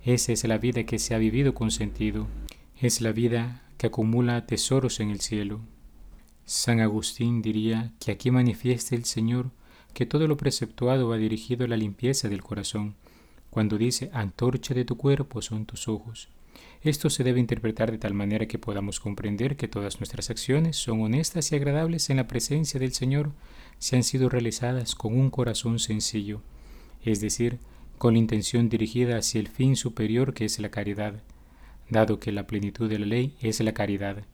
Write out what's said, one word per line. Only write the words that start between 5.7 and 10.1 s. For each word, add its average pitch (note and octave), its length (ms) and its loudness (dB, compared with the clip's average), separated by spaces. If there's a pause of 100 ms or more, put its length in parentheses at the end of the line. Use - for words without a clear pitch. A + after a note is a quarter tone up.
San - 360 2
Agustín A2 600 2
diría A2 600 0
que - 120 -4
aquí A2+ 180 0
manifiesta B2 640 2
el A#2+ 120 -2
Señor A#2+ 440 0 (440)
que B2 100 0
todo D3+ 220 2